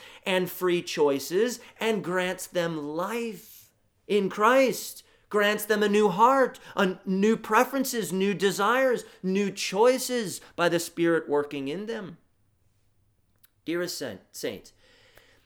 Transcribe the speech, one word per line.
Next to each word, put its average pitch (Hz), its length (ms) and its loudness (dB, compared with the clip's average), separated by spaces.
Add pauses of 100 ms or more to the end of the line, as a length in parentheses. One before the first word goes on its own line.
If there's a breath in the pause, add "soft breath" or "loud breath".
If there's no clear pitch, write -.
(260 loud breath)
and 185 240 0
free 175 320 -2
choices 165 800 0 (180 loud breath)
and 214 260 -2
grants 180 420 -4
them 170 300 -4
life 185 960 -8 (380)
in 196 200 2
Christ, 233 760 2 (240 soft breath)
grants 208 360 0
them 208 200 2
a 208 40 2
new 208 200 4
heart, 240 500 4 (160 loud breath)
a 185 300 2
new 196 320 2
preferences, 226 760 0
new 190 220 0
desires, 202 720 0 (180 loud breath)
new 196 280 0
choices 240 920 0 (160 loud breath)
by 170 120 2
the 165 120 0
Spirit 165 480 0
working 143 400 -2
in 185 180 -8
them. 214 320 -12 (1500)
Dearest 175 340 -6
saint-, 110 240 -10 (100)
saints, - 400 -12 (720 soft breath)